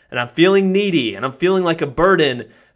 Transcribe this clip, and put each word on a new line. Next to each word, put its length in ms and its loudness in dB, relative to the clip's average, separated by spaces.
and 80 -6
I'm 80 -4
feeling 440 2
needy, 440 0
and 100 -8
I'm 60 -4
feeling 320 0
like 180 -2
a 60 -4
burden. 540 0
And 80 -16